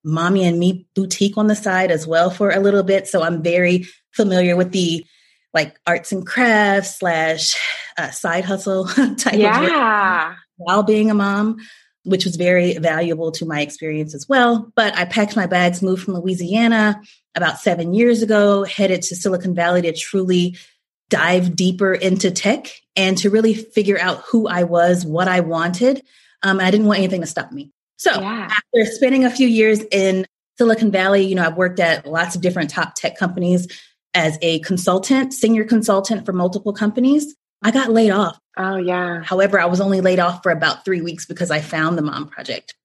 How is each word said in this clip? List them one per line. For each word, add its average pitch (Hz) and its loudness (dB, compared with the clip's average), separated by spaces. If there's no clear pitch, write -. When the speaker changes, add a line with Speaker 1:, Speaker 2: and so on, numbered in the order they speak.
Speaker 1:
Mommy 175 0
and 170 2
Me 180 0
boutique 196 -2
on 214 2
the 214 2
side 185 0
as 156 -2
well 165 2
for 196 0
a 185 0
little 202 2
bit. 190 0
So 170 0
I'm 165 -2
very 180 0
familiar 180 2
with 180 0
the, 165 -2
like, 151 -2
arts 170 -2
and 185 -6
crafts 208 2
slash, 160 -2
uh, 165 -6
side 180 -4
hustle 190 -4
<laughs> 233 0
type - -2
Speaker 2:
Yeah. 208 4
Speaker 1:
of 214 0
work 180 -16
while 180 0
being 214 2
a 214 0
mom, 202 -2
which 185 0
was 170 -4
very 175 2
valuable 160 -2
to 165 -8
my 151 -4
experience 151 -6
as 143 -14
well. 240 2
But 208 0
I 180 -2
packed 208 -2
my 190 0
bags, 180 0
moved 185 -2
from 190 -6
Louisiana 202 0
about 165 -2
seven 170 -2
years 233 4
ago, 202 4
headed 190 -2
to - -8
Silicon 180 -4
Valley 175 2
to 160 -2
truly 180 0
dive 175 2
deeper 185 0
into 185 0
tech 226 -2
and 190 0
to 202 0
really 220 4
figure 202 -2
out 180 -2
who 226 2
I 175 0
was, 175 2
what 165 -2
I 180 2
wanted. 175 0
Um, 190 0
and 185 0
I 185 2
didn't 214 4
want 202 2
anything 185 -2
to 160 -6
stop - -8
me. 143 -14
So 349 0
Speaker 2:
Yeah. 202 -8
Speaker 1:
after 214 0
spending 262 2
a 247 4
few 254 2
years 220 4
in 190 2
Silicon 226 4
Valley, 190 4
you 190 -2
know, 175 2
I've 165 -2
worked 180 0
at 165 0
lots 165 -4
of 170 -8
different 175 -2
top - -6
tech - -6
companies 180 0
as 156 0
a 165 0
consultant, 190 0
senior 220 2
consultant 208 0
for 196 -4
multiple 185 -2
companies. 254 0
I 220 2
got 254 0
laid 220 4
off. 190 -2
Speaker 2:
Oh, 190 -4
yeah. 180 -4
Speaker 1:
However, 190 2
I 170 2
was 180 2
only 196 0
laid 180 2
off 175 0
for 180 2
about 160 -2
three 185 -2
weeks 170 -10
because 175 -6
I 151 -2
found 160 -2
the 156 -2
Mom 147 -6
Project. - -12